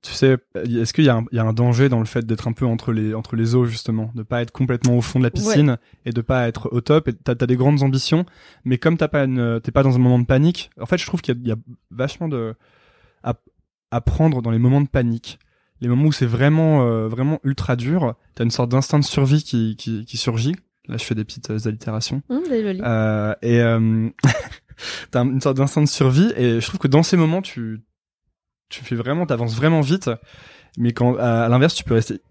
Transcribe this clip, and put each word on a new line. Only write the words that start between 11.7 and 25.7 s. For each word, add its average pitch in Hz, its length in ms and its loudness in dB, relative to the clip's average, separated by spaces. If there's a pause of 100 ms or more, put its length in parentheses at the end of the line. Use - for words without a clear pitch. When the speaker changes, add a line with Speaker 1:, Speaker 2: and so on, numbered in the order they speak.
Speaker 1:
vachement 131 360 -6
de, 113 280 -6 (680)
à, 127 120 -4 (560)
à 120 100 -4
prendre 156 400 2
dans 117 100 -2
les 113 80 2
moments 131 220 4
de 139 80 -2
panique. 117 500 -2 (420)
Les 123 60 -4
moments 131 200 4
où 156 40 4
c'est 139 140 0
vraiment, 147 580 2
euh, 113 240 0
vraiment 131 380 -2
ultra 135 320 -2
dur, 131 380 -2 (200)
t'as 120 80 -4
une 117 80 0
sorte 120 180 -2
d'instinct 135 300 2
de 139 60 2
survie 143 400 2
qui, 113 320 -2
qui, 110 260 -8
qui 117 140 -12
surgit. 117 360 -2 (360)
Là, 120 80 -6
je - 80 -8
fais 117 100 -4
des 107 80 -4
petites, - 280 -12
euh, 110 180 -4
allitérations. 113 580 -6
Speaker 2:
Mmh, 247 80 -6 (140)
c'est 233 140 -2
joli. 196 200 -4
Speaker 1:
Euh, 110 580 0
et, 120 200 2
euh, 113 480 2 (120)
<laughs> - 880 -6
t'as 123 120 0
une 131 160 0
sorte 135 160 0
d'instinct 139 260 0